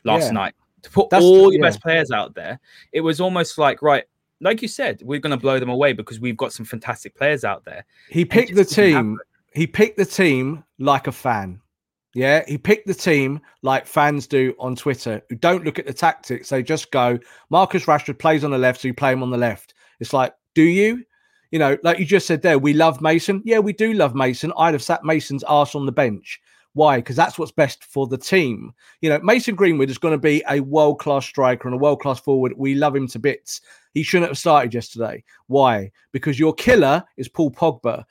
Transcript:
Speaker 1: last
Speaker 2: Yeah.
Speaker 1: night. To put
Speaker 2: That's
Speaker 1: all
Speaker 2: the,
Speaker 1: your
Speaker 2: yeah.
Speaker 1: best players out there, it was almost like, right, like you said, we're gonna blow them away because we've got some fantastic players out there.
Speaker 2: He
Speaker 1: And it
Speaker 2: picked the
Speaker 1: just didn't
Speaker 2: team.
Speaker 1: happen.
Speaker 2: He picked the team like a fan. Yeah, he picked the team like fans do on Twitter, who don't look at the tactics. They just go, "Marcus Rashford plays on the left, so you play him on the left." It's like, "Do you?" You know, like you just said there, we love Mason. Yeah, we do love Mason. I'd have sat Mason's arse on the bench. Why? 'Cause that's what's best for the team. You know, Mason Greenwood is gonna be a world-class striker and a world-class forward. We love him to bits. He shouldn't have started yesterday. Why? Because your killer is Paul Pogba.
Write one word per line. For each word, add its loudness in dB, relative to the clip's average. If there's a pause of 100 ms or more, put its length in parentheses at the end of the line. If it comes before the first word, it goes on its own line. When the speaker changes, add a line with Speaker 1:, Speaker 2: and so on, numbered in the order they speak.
Speaker 1:
last 2
Speaker 2:
Yeah. -2
Speaker 1:
night. -4 (280)
To -20
put 2
Speaker 2:
That's 6
Speaker 1:
all 10
Speaker 2:
the, 8
Speaker 1:
your 2
Speaker 2:
yeah. 4
Speaker 1:
best -2
players 0
out -4
there, -12 (320)
it -2
was -2
almost -2
like, 0
right, 2 (380)
like 0
you -8
said, -6
we're -6
gonna -2
blow 0
them -4
away 2
because -10
we've -6
got -6
some -14
fantastic -12
players -2
out -6
there. -18 (240)
Speaker 2:
He 0
Speaker 1:
And -2
it -4
Speaker 2:
picked 2
the 6
Speaker 1:
just -2
didn't 4
Speaker 2:
team. 4
Speaker 1:
happen. -2 (360)
Speaker 2:
He -2
picked 0
the 0
team -2 (160)
like 0
a -6
fan. -6 (540)
Yeah, 2
he -6
picked 0
the -4
team 0 (240)
like -2
fans 0
do 0
on -8
Twitter, -6
who -8
don't 0
look -6
at -10
the -10
tactics. -4
They -2
just -6
go, 2 (320)
"Marcus 2
Rashford 0
plays 0
on -4
the -2
left, 0
so -6
you -6
play -2
him -4
on -6
the -4
left." -4 (260)
It's -6
like, 0 (180)
"Do 4
you?" 2 (460)
You -4
know, 2
like 2
you -2
just 0
said 0
there, 4
we 2
love 2
Mason. 0
Yeah, 0
we 0
do -2
love 2
Mason. -2
I'd 2
have -4
sat -4
Mason's -2
arse 2
on -4
the -4
bench. -4 (340)
Why? 4
'Cause -10
that's 0
what's -8
best -2
for -4
the -6
team. -2 (280)
You 0
know, 2
Mason 2
Greenwood 2
is -10
gonna 0
be 0
a 0
world-class 0
striker -2
and -6
a -8
world-class 0
forward. 0
We -2
love 0
him -4
to -12
bits. -6 (320)
He -2
shouldn't 0
have -8
started 2
yesterday. -8 (220)
Why? 2 (200)
Because -4
your 2
killer 4 (120)
is -12
Paul -2
Pogba. -4